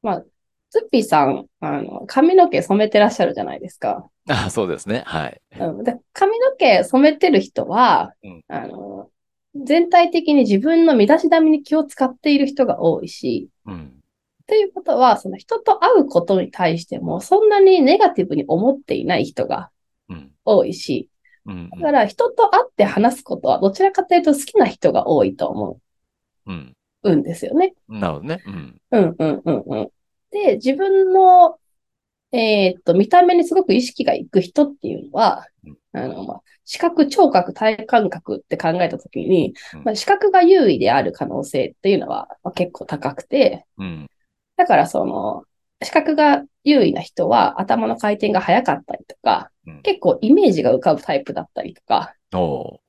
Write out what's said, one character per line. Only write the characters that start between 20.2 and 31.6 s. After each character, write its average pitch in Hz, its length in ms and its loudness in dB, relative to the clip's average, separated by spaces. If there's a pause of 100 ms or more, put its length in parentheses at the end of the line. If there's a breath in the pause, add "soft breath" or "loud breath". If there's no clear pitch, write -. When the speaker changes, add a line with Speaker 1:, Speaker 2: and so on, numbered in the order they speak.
Speaker 1:
多 202 220 4
い - 80 -8
し、 - 340 -8 (380)
Speaker 2:
う 107 60 -14
ん 87 200 -14
う - 40 -20
ん。 - 40 -14
Speaker 1:
だ 339 60 -4
か 294 60 0
ら 247 140 4
人 466 240 -2
と 440 200 2
会 403 160 2
っ - 80 -20
て 202 100 2
話 220 340 0
す - 40 -20
こ - 160 -10
と - 100 -4
は、 131 100 2
ど 196 120 -4
ち 196 120 -4
ら 392 100 2
か 392 120 -2
と 370 100 0
い 349 40 6
う 349 40 0
と 311 120 2
好 277 60 -8
き - 180 -2
な 269 80 4
人 - 260 -2
が - 140 -2
多 143 180 2
い 95 120 -4
と - 120 -4
思 - 300 -10 (680)
う、 98 60 -14
Speaker 2:
う - 20 -10
ん。 65 200 -18 (280)
Speaker 1:
う 185 140 2
ん - 60 0
で 165 120 -8
す - 100 -14
よ - 100 -8
ね。 370 200 0 (140)
Speaker 2:
な 104 200 -6
る 80 60 -4
ほ 73 60 -12
ど 95 60 -16
ね。 165 200 -8
う - 40 -18
ん。 65 300 -18 (100)
Speaker 1:
う 233 100 2
ん 170 180 0
う 160 80 -4
ん 147 180 -4
う 165 80 -2
ん 117 140 -4
う - 160 -8
ん。 - 80 -10 (400)
で、 403 260 0
自 254 180 -4
分 381 380 0
の、 359 460 6 (760)